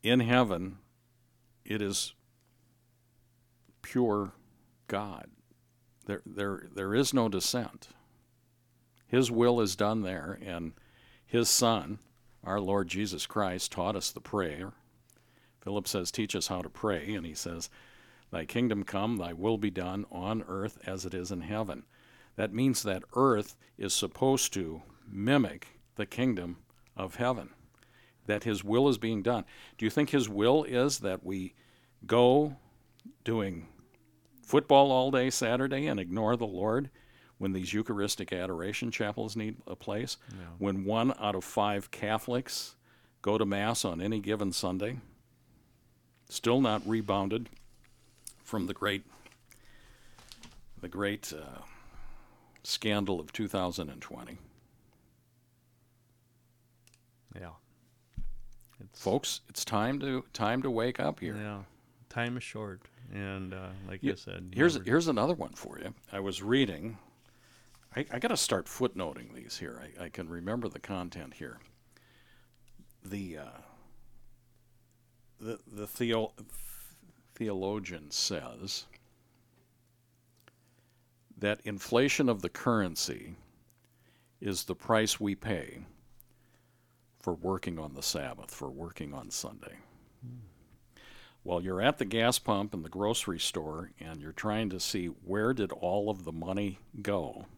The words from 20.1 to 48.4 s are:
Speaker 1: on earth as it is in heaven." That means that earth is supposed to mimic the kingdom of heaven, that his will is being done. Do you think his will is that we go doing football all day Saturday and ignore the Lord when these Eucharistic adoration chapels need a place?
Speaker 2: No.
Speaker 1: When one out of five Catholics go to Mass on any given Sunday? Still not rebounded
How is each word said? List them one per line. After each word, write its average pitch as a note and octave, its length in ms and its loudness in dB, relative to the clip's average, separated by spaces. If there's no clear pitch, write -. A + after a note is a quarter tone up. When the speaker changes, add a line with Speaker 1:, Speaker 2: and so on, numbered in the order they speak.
Speaker 1:
on G2 360 -2
earth G2 400 -4
as F#2+ 180 -6
it F2+ 100 -6
is F2+ 180 -4
in F2+ 100 -4
heaven." F#2+ 420 -4
That G2 180 -2
means B2+ 300 4
that F#2+ 180 0
earth A#2+ 420 4
is G2 160 -2
supposed - 640 2
to D#2+ 280 -4
mimic G#2+ 720 0
the G#2 100 -2
kingdom F#2 520 -2
of F#2+ 200 -6
heaven, A#2+ 340 0
that G#2 180 0
his G#2 180 2
will A#2 260 6
is B2 100 4
being A2+ 240 0
done. A2 220 4
Do A2 80 -2
you G#2+ 40 4
think D3 200 2
his B2+ 180 4
will A#2 360 6
is C3 360 2
that F#2+ 240 -2
we F#2 300 -4
go C3 500 8
doing G2 440 0
football C#3 500 8
all C3 180 6
day C3 200 4
Saturday C3 560 2
and B2 120 0
ignore G#2+ 380 2
the A2+ 100 -2
Lord G#2+ 440 0
when F#2+ 140 0
these F#2 200 -2
Eucharistic G#2 600 -2
adoration F#2 600 -2
chapels G#2+ 440 -2
need A2 200 -4
a - 80 -10
place? - 420 -4
Speaker 2:
No. F#2+ 140 -12
Speaker 1:
When G2 260 0
one A2+ 340 4
out G#2 160 0
of F#2 100 -2
five G2+ 460 2
Catholics - 840 -2
go G#2 160 4
to G#2+ 80 4
Mass G#2 380 2
on E2+ 160 -2
any G#2 200 0
given G2+ 320 0
Sunday? G2+ 460 -2
Still A#2+ 320 2
not G#2+ 260 2
rebounded G#2 640 0